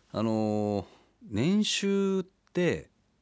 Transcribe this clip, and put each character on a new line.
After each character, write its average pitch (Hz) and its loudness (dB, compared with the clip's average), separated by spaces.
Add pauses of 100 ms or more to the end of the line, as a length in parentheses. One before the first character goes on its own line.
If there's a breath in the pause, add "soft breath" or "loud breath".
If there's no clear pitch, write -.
(160 loud breath)
あ 104 -2
の 107 0
ー、 - -6 (440 loud breath)
年 175 2
収 196 0
っ 180 -6 (260)
て、 143 0 (340)